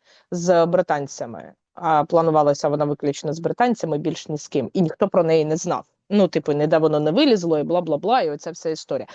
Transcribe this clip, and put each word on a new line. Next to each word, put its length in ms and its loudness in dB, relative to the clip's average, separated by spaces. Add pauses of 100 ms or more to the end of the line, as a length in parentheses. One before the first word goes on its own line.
(320)
з 340 2
британцями, 880 -4 (200)
а 300 2
планувалася 680 2
вона 160 0
виключно 480 -4
з 60 -12
британцями, 580 -2
більш 320 -6
ні 80 -4
з 100 -12
ким, 260 -4
і 80 2
ніхто 280 0
про 140 2
неї 220 2
не 120 -4
знав. 280 -6 (240)
Ну, 180 4
типу, 240 -2
ніде 260 2
воно 220 2
не 120 0
вилізло, 480 2
і 40 -2
бла-бла-бла, 580 -2
і 80 -2
оця 220 -10
вся 180 -8
історія. 460 -6